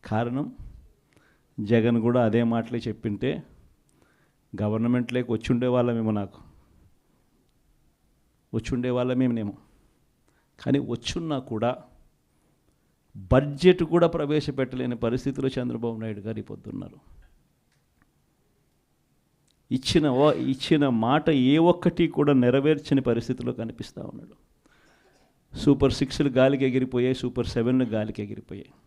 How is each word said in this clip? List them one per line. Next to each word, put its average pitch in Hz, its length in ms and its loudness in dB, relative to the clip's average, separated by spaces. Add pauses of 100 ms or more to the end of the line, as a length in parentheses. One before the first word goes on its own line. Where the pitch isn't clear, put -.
కారణం, 120 520 -4 (1000)
జగన్ 113 420 2
కూడా 120 240 2
అదే 113 180 2
మాటలే 117 360 -2
చెప్పింటే 113 640 -6 (1200)
గవర్నమెంట్లోకి 117 680 0
వచ్చి 113 200 -2
ఉండేవాళ్ళమేమో, 123 600 2
నాకు 101 300 -4 (2000)
వచ్చి 113 200 -4
ఉండేవాళ్ళమేమో. 123 800 0 (1120)
కానీ 131 140 2
వచ్చున్నా 139 600 -6
కూడా 120 440 -2 (1300)
బడ్జెట్ 143 680 2
కూడా 165 240 4
ప్రవేశపెట్టలేని 135 880 -2
పరిస్థితిలో 127 520 -2
చంద్రబాబు 120 500 -4
నాయుడు 110 220 -8
గారు 107 200 -8
ఈ - 20 -8
పొద్దున్నారు. 101 580 -12 (2750)
ఇచ్చిన 147 380 0
వా-, 139 240 4
ఇచ్చిన 135 560 0
మాట 123 400 2
ఏ 139 280 4
ఒక్కటి 170 500 2
కూడా 147 260 2
నెరవేర్చని 139 680 2
పరిస్థితిలో 123 520 -2
కనిపిస్తా 113 480 -12
ఉన్నాడు. - 340 -16 (1160)
సూపర్ 139 400 4
సిక్స్లు 143 360 -2
గాలికి 131 360 4
ఎగిరిపోయాయి, 127 500 0
సూపర్ 123 320 -4
సెవెన్లు 127 380 2
గాలికి 107 380 -4
ఎగిరిపోయాయి. 101 480 -14 (140)